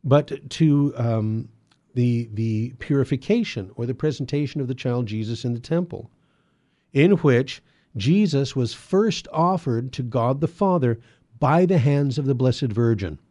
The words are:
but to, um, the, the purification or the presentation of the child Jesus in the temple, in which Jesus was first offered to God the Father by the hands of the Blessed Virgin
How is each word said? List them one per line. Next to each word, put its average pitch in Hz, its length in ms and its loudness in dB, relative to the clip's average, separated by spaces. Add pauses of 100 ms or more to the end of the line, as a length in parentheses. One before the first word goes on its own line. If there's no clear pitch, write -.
but 143 480 0
to, 143 460 2
um, 113 520 -2 (440)
the, 120 400 0
the 113 460 -2
purification 139 960 -2
or 120 100 -6
the 127 80 -6
presentation 143 680 -4
of 127 60 -4
the 127 80 -6
child 123 300 -2
Jesus 107 380 -6
in 120 100 -2
the 117 60 -6
temple, 170 500 -6 (840)
in 160 240 6
which 131 440 2 (360)
Jesus 143 580 2
was 123 180 0
first 196 600 -2
offered 143 600 0
to 135 100 -6
God 123 360 0
the - 80 -2
Father 139 520 0 (400)
by 160 260 4
the 175 140 2
hands 143 380 0
of 143 80 -4
the 135 100 0
Blessed 127 280 0
Virgin 107 540 0 (140)